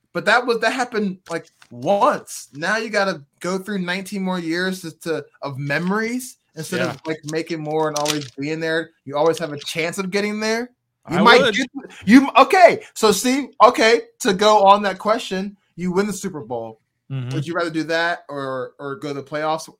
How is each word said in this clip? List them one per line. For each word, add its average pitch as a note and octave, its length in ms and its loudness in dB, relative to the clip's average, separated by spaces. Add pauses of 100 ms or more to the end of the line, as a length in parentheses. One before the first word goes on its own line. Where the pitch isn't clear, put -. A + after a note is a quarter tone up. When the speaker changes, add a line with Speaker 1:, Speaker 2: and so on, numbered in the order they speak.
(120)
Speaker 1:
but E3+ 140 -4
that A#3+ 200 2
was, A#3 140 -2
that A3+ 140 0
happened, G#3+ 440 -4 (100)
like, E3 200 -8 (220)
once. G3 840 -2
Now E3+ 220 -4
you A3+ 120 -6
gotta G3 340 -2 (180)
go F3+ 180 -4
through G3 220 -6
nineteen F#3+ 420 -6
more F#3 160 -4
years F3+ 440 -4
to, E3 180 -12
to, D3+ 260 -6 (160)
of C#3 160 -8
memories F#3+ 800 -4 (180)
instead D#3+ 260 -8
Speaker 2:
Yeah. B2+ 100 -2
Speaker 1:
of, - 140 -12
like, D#3+ 140 -6 (140)
making D#3+ 280 -6
more D3+ 280 -2
and D3 100 -6
always D3 340 -4
being D3+ 280 -8
there. D#3+ 300 -4 (140)
You C#3 120 -10
always D#3 220 0
have D#3 140 -8
a C#3+ 60 -12
chance E3+ 400 -6
of F#3+ 140 -8
getting G#3 280 -4
there. A3+ 300 -4 (380)
You E3 100 -2
Speaker 2:
I - 40 2
Speaker 1:
might A#3 180 8
Speaker 2:
would. A3 140 2
Speaker 1:
get, B3+ 120 -2 (380)
you, B3+ 320 8
okay, C4 460 8 (120)
so G#3+ 180 2
see, B3+ 380 0 (120)
okay, A#3 380 6 (200)
to A#3 140 2
go G#3 300 6
on G3+ 180 6
that F#3 160 -4
question, G3+ 580 -4 (200)
you F3+ 160 -4
win G3 160 0
the G#3 40 -6
Super F#3+ 280 -8
Bowl. A2+ 400 -10 (320)
Speaker 2:
Mm-hmm. B2+ 200 -8
Speaker 1:
Would D3 140 -4
you E3 80 -8
rather E3+ 160 -2
do D#3 140 -4
that E3 440 -2
or, C3+ 520 -8
or C#3 160 -10
go D3 120 -12
to C#3 60 -8
the C#3 80 -8
playoffs? D#3 580 -6